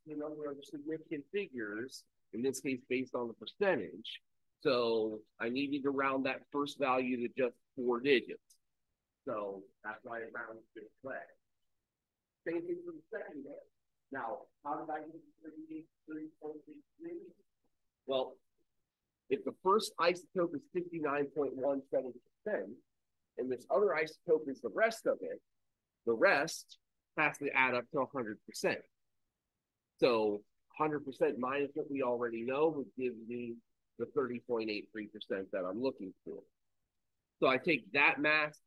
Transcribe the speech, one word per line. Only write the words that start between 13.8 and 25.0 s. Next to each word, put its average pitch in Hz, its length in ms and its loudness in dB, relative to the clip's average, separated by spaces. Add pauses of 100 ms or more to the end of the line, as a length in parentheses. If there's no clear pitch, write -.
Now, 117 260 -6 (260)
how 156 140 -4
did 156 120 -8
I 156 80 -4
get 160 220 -12 (220)
thirty-eight, 311 440 -14 (220)
thirty 156 180 -8 (140)
point 151 160 -10 (120)
eight 147 160 -20 (160)
three? - 180 -10 (880)
Well, 131 300 -2 (920)
if 139 140 0
the - 180 -4
first 202 360 4
isotope 175 560 2
is 135 80 -6 (120)
fifty-nine 151 600 0
point 135 220 0
one 135 240 0 (100)
seven 127 220 0 (320)
percent, 208 240 -2 (680)
and 127 120 -2
this 123 200 -4
other 180 260 4
isotope 156 520 0
is 131 120 -6
the 113 140 -4
rest 220 320 2